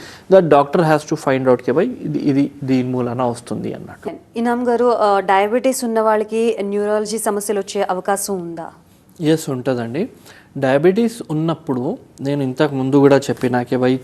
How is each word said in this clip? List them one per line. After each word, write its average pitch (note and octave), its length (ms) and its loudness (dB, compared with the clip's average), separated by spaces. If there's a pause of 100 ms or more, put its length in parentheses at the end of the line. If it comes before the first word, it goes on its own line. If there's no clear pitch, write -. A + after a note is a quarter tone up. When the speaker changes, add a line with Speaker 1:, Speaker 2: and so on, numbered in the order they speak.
(320)
Speaker 1:
The F#3+ 120 10
doctor D3 380 4
has D#3 320 2
to - 0 -
find C3 360 0
out B2 140 4
కే B2+ 80 0
భయ్ D#3+ 180 2 (120)
ఇది, D3+ 180 -4
ఇది C#3 320 0 (120)
దీని B2+ 260 0
మూలన B2 320 -4
వస్తుంది A2+ 520 -4
అన్నట్టు. - 360 -14 (300)
Speaker 2:
ఇనామ్ A#3+ 280 -2
గారు, A#3 180 0
ఆ, G#3 340 2
డయాబెటీస్ G#3 640 0
ఉన్న A3+ 160 -2
వాళ్ళకి A3 640 0
న్యూరాలజీ G#3 560 -2
సమస్యలు G#3 420 -4
వచ్చే G3 300 -4
అవకాశం G3 520 -4
ఉందా? E3+ 260 -10 (540)
Speaker 1:
ఎస్, D#3 280 0
ఉంటదండి. B2+ 600 -4 (480)
డయాబెటీస్ F3 640 2 (100)
ఉన్నప్పుడు D#3 680 -4 (240)
నేను C#3 220 -2
ఇంతకు C3+ 320 0
ముందు C3 200 0
కూడా C#3 220 6
చెప్పినాకే B2 600 -2
భయ్ B2+ 260 2